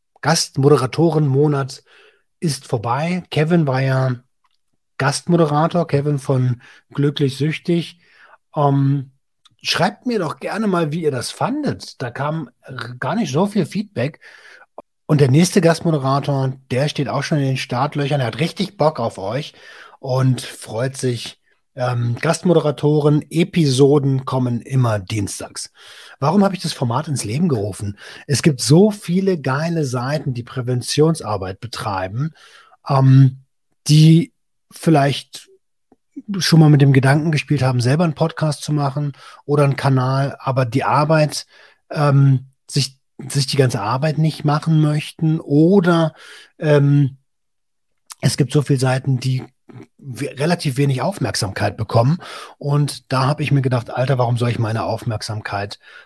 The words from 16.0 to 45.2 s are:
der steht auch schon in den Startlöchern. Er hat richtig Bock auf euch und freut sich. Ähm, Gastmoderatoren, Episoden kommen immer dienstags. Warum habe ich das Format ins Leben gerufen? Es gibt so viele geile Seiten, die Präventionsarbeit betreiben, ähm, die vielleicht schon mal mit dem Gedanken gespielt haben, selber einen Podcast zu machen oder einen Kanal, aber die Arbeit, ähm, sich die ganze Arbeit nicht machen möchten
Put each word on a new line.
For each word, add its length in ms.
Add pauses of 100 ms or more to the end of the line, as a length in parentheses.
der 180
steht 200
auch 160
schon 140
in 60
den 120
Startlöchern. 640
Er 80
hat 100
richtig 380
Bock 240
auf 180
euch 360 (440)
und 420
freut 560
sich. 440 (340)
Ähm, 460
Gastmoderatoren, 1080
Episoden 960
kommen 360
immer 400
dienstags. 720 (480)
Warum 240
habe 100
ich 80
das 100
Format 360
ins 160
Leben 240
gerufen? 500 (300)
Es 140
gibt 180
so 320
viele 480
geile 440
Seiten, 480
die 120
Präventionsarbeit 1120
betreiben, 720 (580)
ähm, 520 (480)
die 440 (380)
vielleicht 800 (880)
schon 220
mal 100
mit 120
dem 100
Gedanken 400
gespielt 320
haben, 160
selber 240
einen 100
Podcast 480
zu 100
machen 420 (300)
oder 200
einen 120
Kanal, 640
aber 280
die 180
Arbeit, 600 (440)
ähm, 560 (840)
sich 180
die 100
ganze 240
Arbeit 380
nicht 260
machen 360
möchten 600